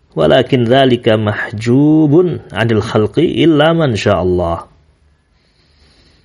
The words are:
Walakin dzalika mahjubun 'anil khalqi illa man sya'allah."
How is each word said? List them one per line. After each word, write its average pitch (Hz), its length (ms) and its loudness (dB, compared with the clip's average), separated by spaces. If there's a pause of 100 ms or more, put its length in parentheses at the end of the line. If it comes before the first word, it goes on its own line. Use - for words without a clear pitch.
(180)
Walakin 139 480 0
dzalika 120 520 2
mahjubun 139 1300 0
'anil 113 320 0
khalqi 123 640 -2
illa 160 320 2
man 143 160 0
sya'allah." 90 720 -2 (1600)